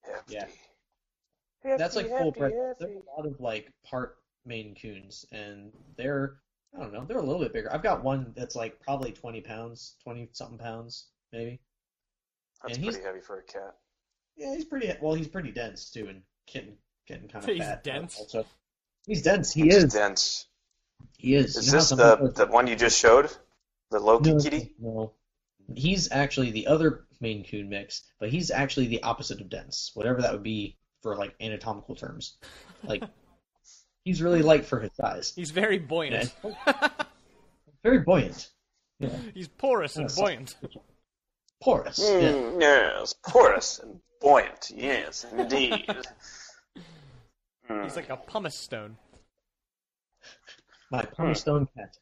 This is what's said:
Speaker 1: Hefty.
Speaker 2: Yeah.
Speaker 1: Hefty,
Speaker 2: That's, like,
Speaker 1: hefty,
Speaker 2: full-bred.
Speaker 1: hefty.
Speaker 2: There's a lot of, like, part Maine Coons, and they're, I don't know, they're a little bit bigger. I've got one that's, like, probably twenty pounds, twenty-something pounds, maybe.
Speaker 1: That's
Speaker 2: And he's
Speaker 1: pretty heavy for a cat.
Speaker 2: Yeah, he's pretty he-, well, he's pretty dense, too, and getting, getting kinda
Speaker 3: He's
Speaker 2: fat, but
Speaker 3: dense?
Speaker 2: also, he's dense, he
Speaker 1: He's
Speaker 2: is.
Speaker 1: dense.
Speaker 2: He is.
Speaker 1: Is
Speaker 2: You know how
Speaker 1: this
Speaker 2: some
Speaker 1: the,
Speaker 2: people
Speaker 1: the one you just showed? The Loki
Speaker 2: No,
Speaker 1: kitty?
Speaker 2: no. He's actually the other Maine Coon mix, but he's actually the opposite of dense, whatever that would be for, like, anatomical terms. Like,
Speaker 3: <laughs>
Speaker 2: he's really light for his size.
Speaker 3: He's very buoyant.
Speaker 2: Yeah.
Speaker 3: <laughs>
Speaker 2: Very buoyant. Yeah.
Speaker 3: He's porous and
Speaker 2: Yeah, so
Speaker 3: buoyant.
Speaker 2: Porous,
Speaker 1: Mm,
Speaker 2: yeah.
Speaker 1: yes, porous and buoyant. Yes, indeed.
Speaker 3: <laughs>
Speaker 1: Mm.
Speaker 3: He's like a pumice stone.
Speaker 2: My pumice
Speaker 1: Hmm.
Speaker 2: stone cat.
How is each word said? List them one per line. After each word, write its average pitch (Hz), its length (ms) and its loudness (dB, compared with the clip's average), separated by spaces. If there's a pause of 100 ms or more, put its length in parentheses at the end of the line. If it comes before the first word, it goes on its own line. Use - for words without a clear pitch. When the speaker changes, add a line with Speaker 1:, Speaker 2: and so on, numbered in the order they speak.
Speaker 1:
Hefty. 104 300 -16
Speaker 2:
Yeah. 101 120 -10 (1160)
Speaker 1:
Hefty, 269 160 -2
Speaker 2:
That's, 175 180 -2
like, 220 120 -4
Speaker 1:
hefty, 240 140 -2
Speaker 2:
full-bred. 156 300 -2
Speaker 1:
hefty. 247 320 -6
Speaker 2:
There's 202 200 -12
a - 60 -20 (100)
lot 151 60 -8
of, 131 140 -10
like, 113 320 -8 (120)
part - 340 -10 (260)
Maine 110 360 -14
Coons, 98 520 -18
and 104 400 -16 (240)
they're, 135 400 -4 (380)
I 277 60 -16
don't 110 120 -12
know, 117 120 -10
they're 220 140 -6
a 196 40 -4
little 180 200 -2
bit 117 100 -6
bigger. 110 200 -8
I've 156 100 -6
got 190 220 0
one 135 320 -4
that's, 123 180 -12
like, 113 260 -10
probably 131 320 -6
twenty 113 280 -16
pounds, 113 640 -16
twenty-something 120 560 -16
pounds, 117 500 -14 (240)
maybe. 117 280 -12 (1000)
Speaker 1:
That's 117 140 -10
Speaker 2:
And 143 80 -6
he's 226 100 -4
Speaker 1:
pretty 185 140 -12
heavy 95 120 -12
for 95 180 -16
a 92 40 -18
cat. 98 320 -16 (640)
Speaker 2:
Yeah, 277 180 -10
he's 311 100 -8
pretty 269 240 -8
he-, 180 120 -4
well, 156 140 -2
he's 160 140 -6
pretty 156 220 -10
dense, 110 400 -12
too, 110 180 -12
and 95 140 -18 (240)
getting, - 300 -16 (320)
getting - 200 -18
kinda 101 180 -12
Speaker 3:
He's 190 160 -4
Speaker 2:
fat, - 200 -8
but 143 100 -8
Speaker 3:
dense? 156 260 -10
Speaker 2:
also, 110 280 -8 (600)
he's 196 160 -2
dense, 190 300 2
he 156 100 2
Speaker 1:
He's 170 220 10
Speaker 2:
is. 127 80 2
Speaker 1:
dense. 104 540 -2 (720)
Speaker 2:
He 127 160 2
is. 135 220 4
Speaker 1:
Is 113 100 -2
Speaker 2:
You 135 60 4
know 143 40 6
how 156 40 8
Speaker 1:
this 151 80 4
Speaker 2:
some 135 100 0
Speaker 1:
the, 117 180 12
Speaker 2:
people 131 160 2
Speaker 1:
the - 140 4
one 120 200 6
you 117 100 -2
just 113 220 4
showed? 131 320 8 (600)
The 107 80 0
Loki 117 340 6
Speaker 2:
No, 151 60 6
Speaker 1:
kitty? 147 400 -2
Speaker 2:
no. 110 340 -8 (640)
He's 156 380 0
actually 135 400 0
the 110 160 -4
other 156 380 2 (140)
Maine 107 240 -6
Coon 101 240 -10
mix, 101 360 -12 (160)
but 104 100 -6
he's 180 220 -2
actually 135 340 0
the 113 160 -4
opposite 117 380 -6
of 95 80 -16
dense, - 460 -12
whatever 123 280 -2
that 113 100 0
would 104 120 -8
be 104 340 -6 (240)
for, 104 140 -6
like, 101 240 -8
anatomical 107 560 -10
terms. - 420 -14 (460)
Like, - 180 -6 (520)
Speaker 3:
<laughs> - 500 -20
Speaker 2:
he's 170 180 -2
really 170 200 4
light 156 220 6
for 127 160 -4
his 107 140 -8
size. 98 400 -6
Speaker 3:
He's 170 160 -10
very 196 280 0
buoyant. 143 540 -4 (120)
Speaker 2:
Yeah. 269 440 -2 (480)
Speaker 3:
<laughs> - 460 -20
Speaker 2:
Very 247 160 6
buoyant. 151 520 2 (500)
Yeah. 135 100 -4 (240)
Speaker 3:
He's 180 140 -14
porous 220 480 -2
and 151 80 -4
Speaker 2:
Yeah, 139 100 -6
so 185 80 0
Speaker 3:
buoyant. 135 340 -4 (1080)
Speaker 2:
Porous, - 380 0
Speaker 1:
Mm, 160 600 4
Speaker 2:
yeah. 120 400 6
Speaker 1:
yes, - 140 -8 (120)
porous - 540 6
and 104 180 -20 (220)
buoyant. 139 540 4
Yes, 113 500 -6 (120)
indeed. 127 540 -2
Speaker 3:
<laughs> - 60 -4 (1700)
Speaker 1:
Mm. 107 140 -6
Speaker 3:
He's 98 140 -8
like 160 140 -12
a 131 60 -8
pumice 185 400 -8
stone. 110 400 -12 (2000)
Speaker 2:
My 123 100 -2
pumice - 360 -4
Speaker 1:
Hmm. - 40 -10
Speaker 2:
stone 147 340 0
cat. 104 260 -18